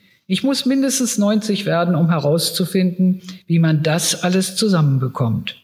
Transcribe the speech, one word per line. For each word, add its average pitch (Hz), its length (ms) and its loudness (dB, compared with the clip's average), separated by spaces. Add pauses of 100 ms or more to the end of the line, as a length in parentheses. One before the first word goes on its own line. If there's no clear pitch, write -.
(280)
Ich 190 160 -2
muss 262 240 0
mindestens 262 500 0
neunzig 208 480 0
werden, 170 300 0
um 160 140 2
herauszufinden, 175 1120 0 (240)
wie 170 100 2
man 160 240 4
das 160 420 -2
alles 185 320 0
zusammenbekommt. 135 1080 0